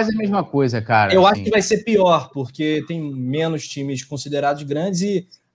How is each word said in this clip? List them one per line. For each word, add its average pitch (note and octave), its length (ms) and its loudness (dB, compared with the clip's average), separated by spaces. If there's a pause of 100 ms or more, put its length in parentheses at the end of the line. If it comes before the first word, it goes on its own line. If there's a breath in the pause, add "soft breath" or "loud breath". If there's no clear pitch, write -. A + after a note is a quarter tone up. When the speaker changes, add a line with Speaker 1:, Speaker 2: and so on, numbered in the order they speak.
Speaker 1:
quase A3 140 0
a A3 40 -4
mesma G3+ 260 -2
coisa, B2+ 380 0
cara, G#2+ 320 2
Speaker 2:
Eu F#3 120 8
Speaker 1:
assim. G#3 100 6
Speaker 2:
acho G3+ 80 -6
que G3+ 60 -2
vai G#3 120 4
ser G#3 220 0
pior, F#3 480 4
porque D3+ 540 -4
tem E3+ 140 -8
menos C#3+ 640 -4
times C#3 380 -8
considerados C#3+ 600 -4
grandes E3+ 380 -4
e G3 240 -2 (280 soft breath)